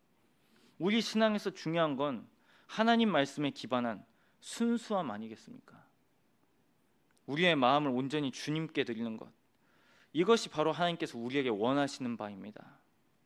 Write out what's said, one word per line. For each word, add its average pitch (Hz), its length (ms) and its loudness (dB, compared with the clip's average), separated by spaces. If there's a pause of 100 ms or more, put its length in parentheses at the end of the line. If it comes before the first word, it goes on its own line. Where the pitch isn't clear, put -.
(800)
우리 208 220 2
신앙에서 214 500 2
중요한 160 460 0
건 131 320 -4 (380)
하나님 226 440 4
말씀에 143 400 2
기반한 120 540 -4 (360)
순수함 226 680 -2
아니겠습니까? - 760 -14 (1400)
우리의 160 280 2
마음을 139 360 4
온전히 135 420 -2
주님께 151 520 -4
드리는 113 320 -6
것, 117 140 -16 (840)
이것이 180 360 4
바로 156 240 0
하나님께서 165 440 -2
우리에게 127 320 -2
원하시는 123 680 0
바입니다. 104 640 -14 (460)